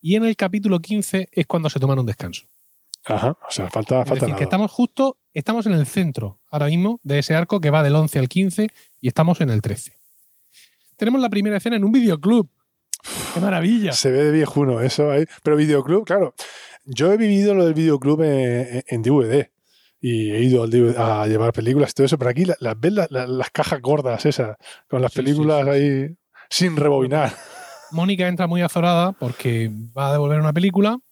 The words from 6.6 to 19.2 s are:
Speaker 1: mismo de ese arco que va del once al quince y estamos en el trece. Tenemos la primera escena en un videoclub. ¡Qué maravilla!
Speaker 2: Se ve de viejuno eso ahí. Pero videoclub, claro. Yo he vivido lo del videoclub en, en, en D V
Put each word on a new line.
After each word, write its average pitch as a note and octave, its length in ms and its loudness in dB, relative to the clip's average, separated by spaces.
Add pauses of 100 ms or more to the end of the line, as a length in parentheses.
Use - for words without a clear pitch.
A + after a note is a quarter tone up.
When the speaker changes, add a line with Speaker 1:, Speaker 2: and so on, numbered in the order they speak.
Speaker 1:
mismo F#3 380 0
de C#3+ 160 0
ese C#3+ 160 -2
arco F3 260 0
que D3+ 80 2
va D#3 140 4
del C#3+ 120 2
once D#3 240 2
al B2+ 80 2
quince F#3+ 400 0 (320)
y B2+ 80 -4
estamos D#3+ 340 2
en C3+ 100 0
el G#2+ 100 2
trece. - 320 -8 (1040)
Tenemos A#3+ 240 0
la A#3+ 80 0
primera G3+ 280 -2
escena A#3 200 -4
en G3+ 80 0
un G#3+ 80 2
videoclub. G#3+ 560 2 (840)
¡Qué F3 60 -2
maravilla! F#3+ 540 0
Speaker 2:
Se - 180 0
ve C#3 140 2
de D3+ 60 4
viejuno C#3+ 500 2
eso D3 300 0
ahí. D3 140 2 (180)
Pero D3+ 120 4
videoclub, D3+ 480 2
claro. F3 300 0 (500)
Yo C#3 300 0
he G#3+ 40 2
vivido G3+ 360 2
lo F#3 120 4
del D#3+ 100 2
videoclub D3+ 480 2
en, B2+ 540 0
en, C3+ 100 -6
en A#2 140 -4
D A#2+ 100 2
V C#3 160 4